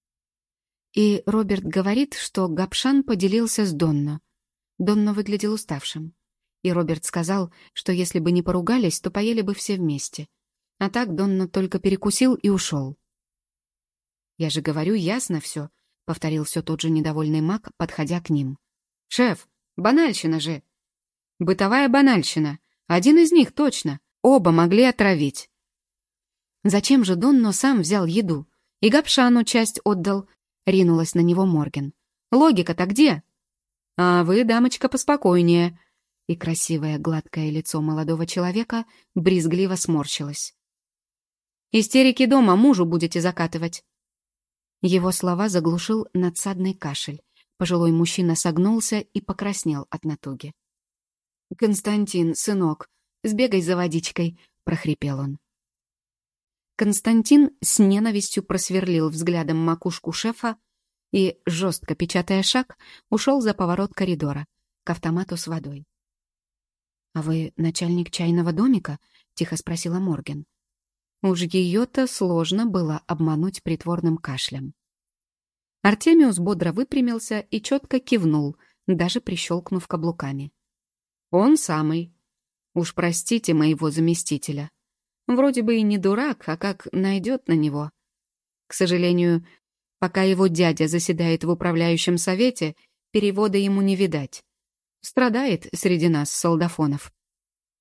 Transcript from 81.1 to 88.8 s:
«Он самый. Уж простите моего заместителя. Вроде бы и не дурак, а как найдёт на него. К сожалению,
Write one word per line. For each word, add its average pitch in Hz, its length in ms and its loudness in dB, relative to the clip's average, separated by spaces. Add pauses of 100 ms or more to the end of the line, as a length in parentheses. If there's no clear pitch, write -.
«Он 240 280 4
самый. 160 560 -2 (600)
Уж 170 200 -4
простите 175 580 -2
моего 156 380 2
заместителя. 151 800 -4 (560)
Вроде 254 360 2
бы 233 140 0
и 220 60 0
не 208 160 0
дурак, 208 500 -2
а 156 80 -4
как 196 360 -8
найдёт 196 560 -2
на 170 40 2
него. 151 380 -2 (760)
К - 60 -18
сожалению, 175 720 2 (520)